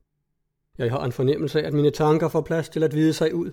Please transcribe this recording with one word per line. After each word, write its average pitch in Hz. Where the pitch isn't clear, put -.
Jeg 120
har 143
en 123
fornemmelse 143
af, 156
at 139
mine 147
tanker 156
får 160
plads 160
til 160
at 147
vide 156
sig 160
ud." 170